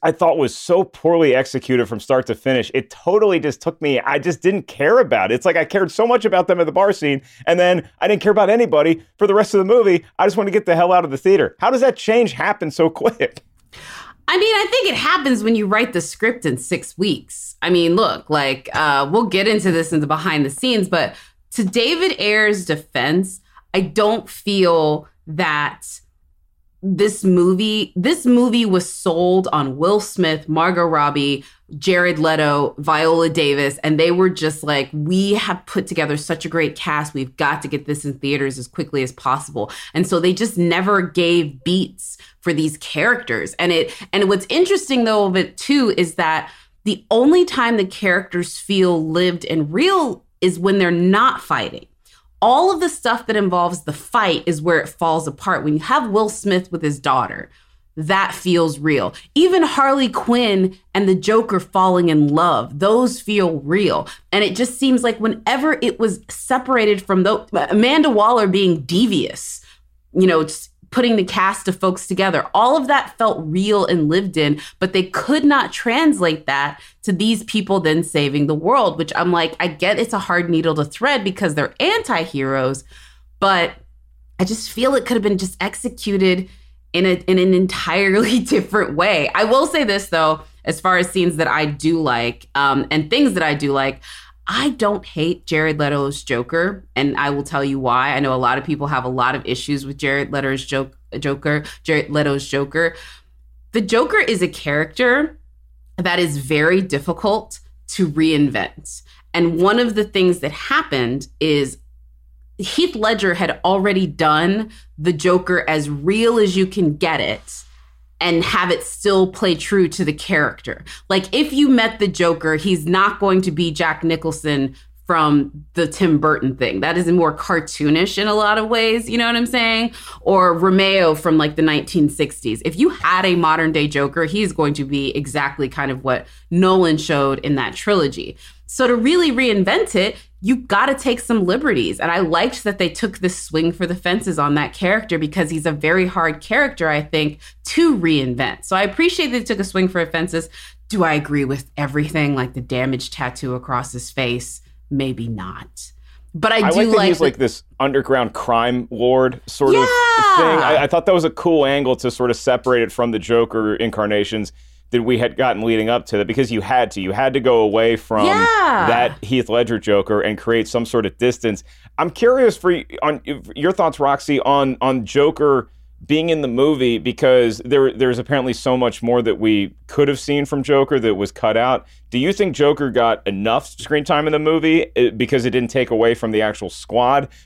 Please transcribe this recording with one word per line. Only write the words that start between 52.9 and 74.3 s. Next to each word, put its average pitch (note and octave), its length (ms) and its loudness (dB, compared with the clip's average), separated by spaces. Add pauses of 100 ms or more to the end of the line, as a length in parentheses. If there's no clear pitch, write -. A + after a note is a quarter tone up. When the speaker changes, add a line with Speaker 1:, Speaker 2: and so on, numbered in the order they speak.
Speaker 2:
that A3 80 0
involves F3+ 480 0
the D3+ 100 -8
fight G3 540 -2
is D#3 160 -2
where E3 160 2
it - 100 -4
falls D#3+ 380 -2
apart. D3+ 380 -4
When D3+ 100 0
you D#3 60 0
have B3+ 300 -2
Will G#3 180 2
Smith F#3 420 -2
with D#3+ 120 -6
his C#3+ 180 -2
daughter, C3 500 -2 (460)
that F#3 360 0
feels E3 460 0
real. C#3+ 340 0 (220)
Even F4 300 4
Harley C4+ 440 2
Quinn G3+ 720 0 (160)
and G3 140 2
the F#3+ 80 4
Joker G#3 420 0
falling F3+ 520 2
in D3+ 180 4
love, D3 500 0
those A3+ 420 2
feel F#3 380 0
real. D3 480 0 (240)
And G#3 140 0
it F#3 100 -2
just B3 240 -4
seems B3+ 240 2
like A3+ 160 -2
whenever B3+ 640 -2
it - 160 -2
was G#3+ 300 -2
separated B3 760 0
from F#3 220 2
the, G#3 200 0 (260)
Amanda C4+ 380 4
Waller A3 380 4
being F3+ 360 2
devious, F3+ 800 -2 (520)
you F#3 160 4
know, E3 100 4
it's - 280 -6 (240)
putting A#3+ 260 2
the F#3+ 80 2
cast F#3+ 440 -2
of F#3 100 -4
folks F#3 280 -2
together. F#3 480 -2
All B3 220 4
of C4+ 120 -2
that - 300 0
felt G#3+ 280 0
real F#3+ 380 2
and D#3+ 240 0
lived F#3 300 0